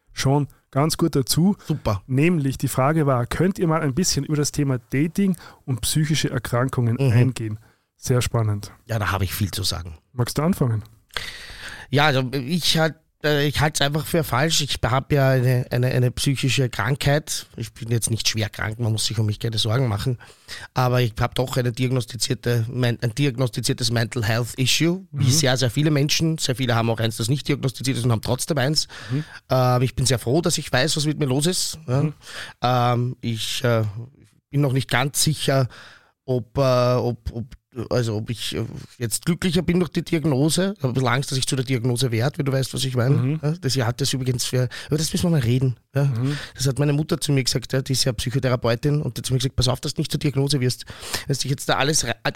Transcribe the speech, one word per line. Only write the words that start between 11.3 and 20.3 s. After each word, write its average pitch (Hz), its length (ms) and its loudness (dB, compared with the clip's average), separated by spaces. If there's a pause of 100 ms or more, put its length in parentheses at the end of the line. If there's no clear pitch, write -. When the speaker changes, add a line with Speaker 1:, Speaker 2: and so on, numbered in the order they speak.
Speaker 2:
Ja, 143 160 4
also 131 260 2
ich 147 460 0
halt, 160 160 2 (280)
äh, 147 240 2
ich 139 140 0
halte 151 220 2
es 139 40 4
einfach 147 200 -2
für 165 180 2
falsch. 147 380 0
Ich - 200 -4
habe 127 320 2
ja 135 140 6
eine, 127 420 2
eine, 123 180 2
eine 123 220 2
psychische 131 600 0
Krankheit. 143 760 0 (100)
Ich 117 180 -10
bin 117 160 -8
jetzt 120 200 0
nicht - 180 -2
schwer 107 200 -2
krank, 110 320 -6
man 110 120 0
muss 107 120 -2
sich 110 140 -4
um 110 80 2
mich 104 120 -2
keine 110 200 -4
Sorgen 117 300 0
machen. 113 300 -2 (540)